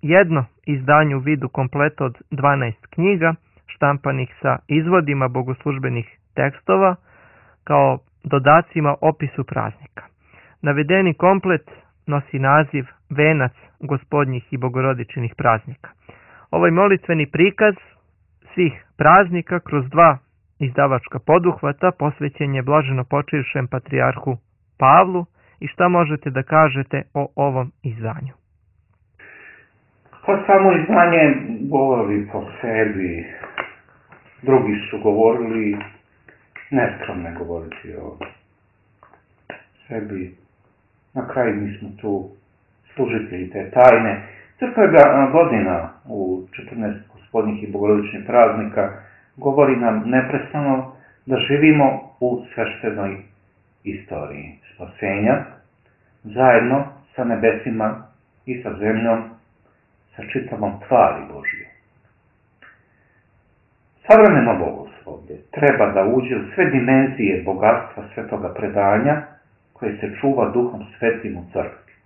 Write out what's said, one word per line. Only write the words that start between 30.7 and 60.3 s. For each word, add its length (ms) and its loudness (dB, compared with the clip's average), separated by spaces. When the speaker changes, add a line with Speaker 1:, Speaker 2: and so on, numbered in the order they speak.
Speaker 2:
izdanje 640 4
govori 720 0
po 120 -8
sebi. 640 -4
Drugi 320 2
su 120 -10
govorili, 760 0
neskromno 580 -4
je 60 -12
govoriti 680 -12
o 160 -18
sebi. 460 -10
Na 140 -8
kraju 320 -2
mi 180 -8
smo 100 -16
tu 300 -6
služitelji 560 -6
te 200 -10
tajne. 580 4
Crkva 280 0
ga-, 460 6
godina 560 0
u 380 -6
četrnaest 560 -10
gospodnjih 500 -4
i 100 -12
bogorodičnih 540 -2
praznika 680 2
govori 400 2
nam 300 0
neprestano 840 -2
da 100 -2
živimo 640 4
u 240 -4
sveštenoj 600 -6
istoriji 760 -12
spasenja, 680 -4
zajedno 600 2
sa 80 -4
nebesima 840 -2
i 160 -10
sa 160 -10
zemljom, 440 0
sa 60 -18